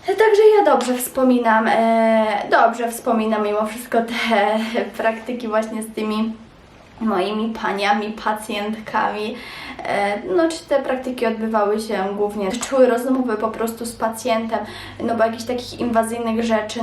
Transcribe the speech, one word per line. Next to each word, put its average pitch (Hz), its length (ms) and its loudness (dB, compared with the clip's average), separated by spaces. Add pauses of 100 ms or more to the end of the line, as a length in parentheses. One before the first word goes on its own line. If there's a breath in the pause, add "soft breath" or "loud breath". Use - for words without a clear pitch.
Także 415 360 6 (160)
ja 403 60 6
dobrze 254 300 4
wspominam, 233 760 2
e, 226 580 4 (240)
dobrze 226 400 2
wspominam 220 520 0
mimo 208 240 0
wszystko - 320 -2
te 226 640 2
<laughs> 226 400 -4
praktyki 226 460 -4
właśnie 220 340 -2
z - 120 -12
tymi 214 380 -2 (680)
moimi 214 600 -2
paniami, 208 500 0 (120)
pacjentkami. 214 1120 -4 (480 loud breath)
E, 202 340 -2 (180)
no, 330 120 4
czy - 200 -8
te 277 140 2
praktyki 254 440 -2
odbywały 220 540 0
się 196 240 -2 (120)
głównie, 208 340 -2
toczyły 254 360 2
rozmowy 247 500 0
po 220 120 -2
prostu 226 380 -6
z - 100 -8
pacjentem, 226 640 -2 (420 loud breath)
no 226 140 -2
bo 220 100 2
jakichś 226 200 -2
takich - 360 -6
inwazyjnych 226 640 -2
rzeczy, 220 380 -2